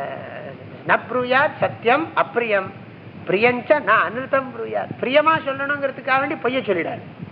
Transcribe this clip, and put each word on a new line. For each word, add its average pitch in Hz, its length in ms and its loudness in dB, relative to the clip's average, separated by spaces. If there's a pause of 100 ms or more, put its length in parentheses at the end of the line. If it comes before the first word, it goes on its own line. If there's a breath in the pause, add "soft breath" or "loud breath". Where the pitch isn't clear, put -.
(880)
ந 190 120 6 (120)
ப்ரூயாத் 254 480 2
சத்தியம் 254 560 2
அப்ரியம், 214 540 0 (580)
பிரியஞ்ச 233 400 2
ந 220 240 4 (160)
அனிருத்தம் 262 500 -2
ப்ரூயாத். 214 320 -4 (120)
பிரியமா 294 300 4 (140)
சொல்லணுங்கிறதுக்காக 277 760 -2
வேண்டி 294 160 0
பொய்ய 247 260 0
சொல்லிடாது. 165 380 -2 (320)